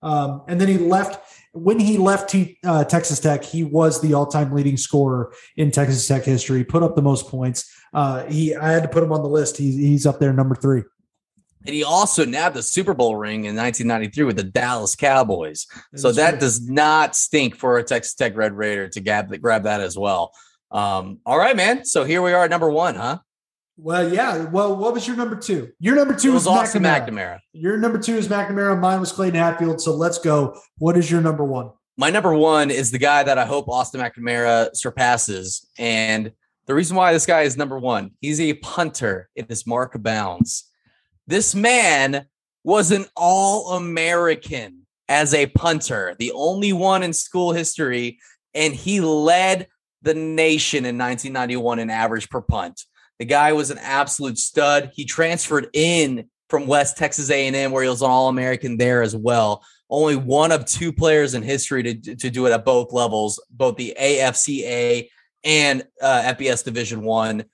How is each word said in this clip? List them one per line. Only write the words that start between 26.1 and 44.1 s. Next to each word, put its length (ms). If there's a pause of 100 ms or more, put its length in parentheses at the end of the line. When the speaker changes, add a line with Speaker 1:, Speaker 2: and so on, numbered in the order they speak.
Speaker 1:
two 180
Speaker 2:
It 20
was 120
Speaker 1:
was 100
Speaker 2:
Austin 280
Speaker 1:
McNamara. 260
Speaker 2:
McNamara. 300 (140)
Speaker 1:
Your 240
number 200
two 180
is 120
McNamara. 520
Mine 200
was 120
Clayton 280
Hatfield. 420
So 140
let's 240
go. 400 (180)
What 200
is 120
your 120
number 220
one? 280 (260)
Speaker 2:
My 140
number 240
one 340
is 220
the 80
guy 240
that 160
I 60
hope 240
Austin 320
McNamara 760
surpasses. 920 (120)
And 520 (360)
the 80
reason 200
why 160
this 140
guy 160
is 160
number 220
one, 400
he's 200
a 160
punter. 800
It 140
is 160
Mark 280 (100)
Bounds. 640 (560)
This 300
man 720 (360)
was 280
an 140 (100)
All-American 1700 (220)